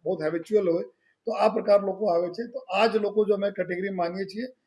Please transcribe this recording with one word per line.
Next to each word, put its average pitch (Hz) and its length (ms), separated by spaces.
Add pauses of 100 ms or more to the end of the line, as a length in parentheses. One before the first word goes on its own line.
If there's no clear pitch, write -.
બહુ 175 220
હેબિચ્યુઅલ 170 460
હોય, 170 180 (400)
તો 226 60
આ 208 160
પ્રકાર 202 320
લોકો 196 300
આવે 175 200
છે. 226 180
તો 208 100 (160)
આ 202 140
જ 214 100
લોકો 208 260
જો 202 100
અમે 196 160
કેટેગરી 185 500
માનીએ 180 260
છીએ 208 200 (200)